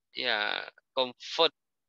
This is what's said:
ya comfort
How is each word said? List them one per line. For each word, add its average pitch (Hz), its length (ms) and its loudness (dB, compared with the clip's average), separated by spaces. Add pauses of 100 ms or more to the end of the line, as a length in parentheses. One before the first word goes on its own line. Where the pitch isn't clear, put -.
(120)
ya 107 480 0 (320)
comfort 131 600 0 (340)